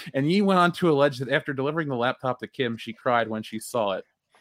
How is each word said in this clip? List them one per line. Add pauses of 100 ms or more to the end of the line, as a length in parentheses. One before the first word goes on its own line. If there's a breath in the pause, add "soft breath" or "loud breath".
(140 loud breath)
And
Ye
went
on
to
allege
that
after
delivering
the
laptop
to
Kim,
she
cried
when
she
saw
it. (360)